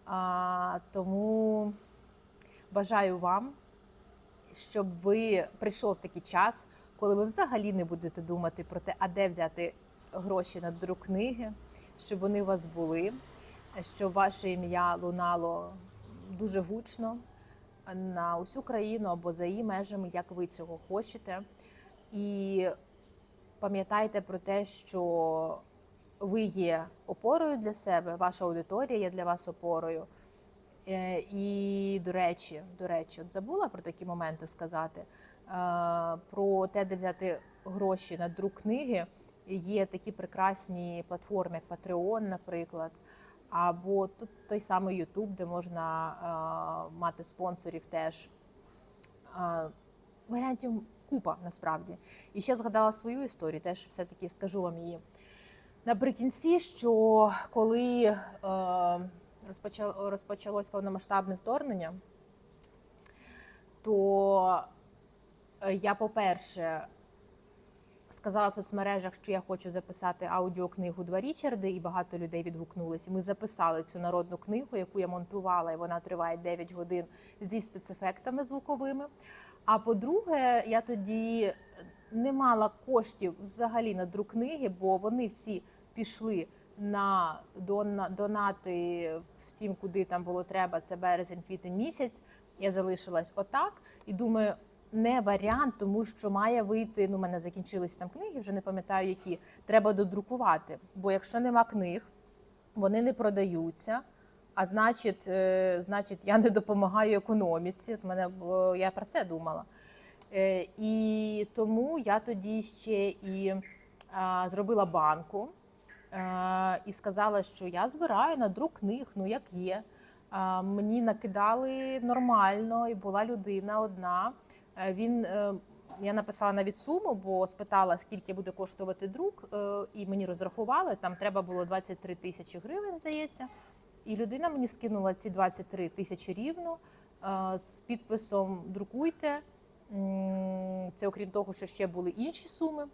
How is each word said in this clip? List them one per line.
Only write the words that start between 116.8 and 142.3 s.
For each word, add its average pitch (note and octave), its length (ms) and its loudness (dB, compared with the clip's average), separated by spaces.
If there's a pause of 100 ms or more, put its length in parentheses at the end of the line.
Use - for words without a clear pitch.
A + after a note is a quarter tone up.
і G3+ 60 -8
сказала, G#3 500 2
що - 240 -8
я F3+ 220 0
збираю D4 480 2
на A#3 120 4
друк C4 260 -2
книг, A#3 400 -2
ну, F#3+ 120 -4
як A#3+ 160 -2 (100)
є. F#3 300 -2 (480)
А, F#3 320 0
мені G#3 400 0
накидали A#3 1000 0
нормально, A#3 880 4
і A#3 60 -2
була G3 300 0
людина G#3 560 -2
одна. F#3 520 0 (440)
Е, F#3+ 160 -2
він, A3+ 320 2
е, G3+ 300 0 (460)
я G3+ 120 -2
написала G#3 400 0
навіть G3+ 240 0
суму, E4+ 380 0
бо F#3+ 320 0
спитала, F#3+ 500 2
скільки F#3+ 360 -8
буде F#3 180 -8
коштувати F#3+ 580 -6
друк, E4 440 -6
е, G3+ 420 -2
і G3+ 120 -8
мені G3 200 -2
розрахували, G#3 680 0
там F3+ 200 -4
треба G3 260 0
було F3+ 220 -2
двадцять F#3 340 -4
три F#3 160 -8
тисячі F3 440 -10
гривень, F4 400 -6
здається. D4+ 500 -6 (560)
І G#3+ 120 -4
людина A#3+ 320 0
мені C4+ 200 0
скинула G3 460 0
ці G3+ 160 -8
двадцять F#3 360 0
три F#3 220 -4
тисячі F#3 460 -6
рівно, E4 440 -6 (460)
е, F#3+ 340 -2
з - 220 -12
підписом G3+ 880 -2
"Друкуйте". C#4+ 720 -2 (540)
М, F#3+ 1040 -2
це G3+ 120 -2
окрім G3 220 -4
того, G3 220 -2
що F#3+ 140 -10
ще G3 200 -4
були F3+ 240 -4
інші B3+ 380 -4